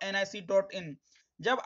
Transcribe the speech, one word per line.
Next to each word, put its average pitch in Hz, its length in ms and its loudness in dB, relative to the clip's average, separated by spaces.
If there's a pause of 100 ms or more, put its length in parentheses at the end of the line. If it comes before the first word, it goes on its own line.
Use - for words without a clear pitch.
एन 196 120 -4
आई 196 100 2
सी 202 180 -10
डॉट 196 300 4
इन। 165 220 -8 (440)
जब 226 260 2